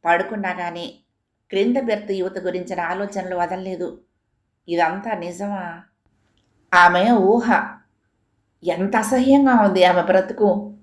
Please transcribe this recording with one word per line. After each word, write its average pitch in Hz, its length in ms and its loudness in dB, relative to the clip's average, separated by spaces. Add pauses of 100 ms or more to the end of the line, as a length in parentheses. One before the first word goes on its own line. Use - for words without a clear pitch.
పడుకున్నా 190 440 -2
గాని 175 440 -10 (560)
క్రింద 226 280 0
బెర్త్ 214 340 -4
యువత 185 280 -6
గురించిన 180 400 -6
ఆలోచనలు 185 560 -6
వదల్లేదు. 180 640 -6 (680)
ఇదంతా 180 480 -2
నిజమా? 175 640 -10 (920)
ఆమె 180 380 6
ఊహ. 220 680 2 (840)
ఎంత 180 320 -2
అసహ్యంగా 254 680 4
ఉంది 190 220 4
ఆమె 180 180 4
బ్రతుకు. 190 800 0